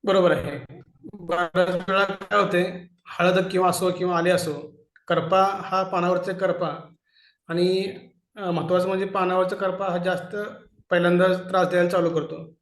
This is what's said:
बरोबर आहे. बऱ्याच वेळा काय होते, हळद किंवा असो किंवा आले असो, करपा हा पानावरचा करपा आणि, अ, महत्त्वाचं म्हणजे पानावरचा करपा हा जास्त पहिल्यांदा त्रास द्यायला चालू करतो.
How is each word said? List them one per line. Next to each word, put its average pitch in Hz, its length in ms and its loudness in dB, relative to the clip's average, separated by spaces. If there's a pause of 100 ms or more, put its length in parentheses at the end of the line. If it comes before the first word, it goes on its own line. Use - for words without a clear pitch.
बरोबर 185 260 4
आहे. - 480 -6 (340)
बऱ्याच 175 600 -2 (140)
वेळा 196 160 2
काय 196 340 -2
होते, 180 500 -2 (180)
हळद 185 440 2
किंवा 180 180 2
असो 175 220 0
किंवा 180 260 -2
आले 170 120 2
असो, 160 560 -4 (220)
करपा 170 360 2
हा 190 400 -2
पानावरचा 180 500 0
करपा 170 600 -4 (540)
आणि, 185 460 0 (420)
अ, 196 160 -6
महत्त्वाचं 175 360 0
म्हणजे 190 180 -2
पानावरचा 185 500 0
करपा 190 300 -2
हा 180 120 -2
जास्त 175 380 -4 (540)
पहिल्यांदा 175 380 4
त्रास 185 400 2
द्यायला 175 220 2
चालू 175 200 2
करतो. 160 520 -6